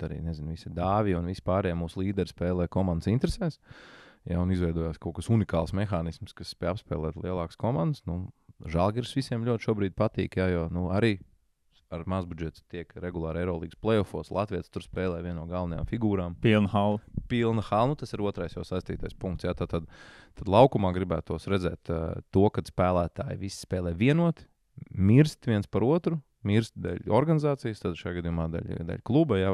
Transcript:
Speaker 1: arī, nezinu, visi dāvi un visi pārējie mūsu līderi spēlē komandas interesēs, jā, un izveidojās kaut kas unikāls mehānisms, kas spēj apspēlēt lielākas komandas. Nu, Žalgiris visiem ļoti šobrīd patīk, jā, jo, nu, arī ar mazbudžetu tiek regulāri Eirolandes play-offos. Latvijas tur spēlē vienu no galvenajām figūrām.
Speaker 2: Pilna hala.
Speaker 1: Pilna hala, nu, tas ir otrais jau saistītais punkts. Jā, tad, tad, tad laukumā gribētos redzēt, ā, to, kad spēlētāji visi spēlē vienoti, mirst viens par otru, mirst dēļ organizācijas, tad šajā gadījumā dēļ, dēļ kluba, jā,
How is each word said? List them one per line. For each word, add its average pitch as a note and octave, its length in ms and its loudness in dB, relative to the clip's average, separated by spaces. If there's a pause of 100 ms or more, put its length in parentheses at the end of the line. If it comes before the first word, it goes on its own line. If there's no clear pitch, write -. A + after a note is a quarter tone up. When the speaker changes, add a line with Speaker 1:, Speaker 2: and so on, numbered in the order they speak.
Speaker 1:
arī, D2+ 160 -8
nezinu, D#2+ 320 -6
visi F2 160 -12
dāvi F#2+ 480 2
un E2+ 80 -2
visi F#2 160 -6
pārējie F#2 320 0
mūsu E2+ 240 -4
līderi F#2+ 320 -2
spēlē F2+ 400 0
komandas F2+ 400 0
interesēs, E3 480 0 (640)
jā, E2+ 160 -2
un F2+ 160 2
izveidojās E2 480 -2
kaut E2+ 160 -8
kas - 100 -8
unikāls F#2 460 2
mehānisms, F2+ 560 -4
kas - 240 -14
spēj F2+ 220 -2
apspēlēt D#2+ 420 -6
lielākas F2+ 400 -4
komandas. D3 480 0
Nu, F2+ 220 -4 (420)
Žalgiris G#2+ 460 0
visiem A#2+ 260 -2
ļoti A#2 240 -2
šobrīd G2+ 320 0
patīk, F#2+ 400 0
jā, F#2 140 2
jo, E2 180 0
nu, F2 240 -2
arī G#2 220 2 (760)
ar E2 160 -10
mazbudžetu E2+ 540 -6 (100)
tiek E2+ 220 -12 (100)
regulāri E2+ 380 -4
Eirolandes E2+ 420 -4
play-offos. G#2 480 0
Latvijas F#2+ 400 -4
tur F#2 140 -8
spēlē F#2 400 -4
vienu E2+ 160 -6
no E2 80 -10
galvenajām F2 400 -4
figūrām. G2 500 -2
Speaker 2:
Pilna G#2+ 320 4
hala. G#2 300 2 (260)
Speaker 1:
Pilna A2+ 400 2
hala, A2+ 240 4
nu, D3 80 -4
tas - 160 -10
ir G2+ 80 -4
otrais F#2 320 -4
jau E2+ 80 -6
saistītais F2 560 -6
punkts. F2+ 240 -4
Jā, F2+ 160 0
tad, F2 140 -4
tad, E2+ 160 -2 (500)
tad - 80 -8
laukumā G2+ 480 6
gribētos F2 560 -4
redzēt, F2 400 0
ā, E2 80 0 (320)
to, G2 140 6 (100)
kad - 160 -4
spēlētāji F2+ 720 0
visi - 220 -10
spēlē F2+ 340 -2
vienoti, D#3 480 2 (480)
mirst A#2+ 560 6
viens G2+ 160 2
par G2+ 160 0
otru, D#3+ 380 2 (260)
mirst G#2 320 2
dēļ F2+ 320 -4
organizācijas, C#3+ 720 2
tad F2+ 160 -2
šajā F2 220 -4
gadījumā E2+ 340 0
dēļ, F2 320 -6
dēļ F#2+ 160 -6
kluba, B2 400 4
jā, F#2+ 100 2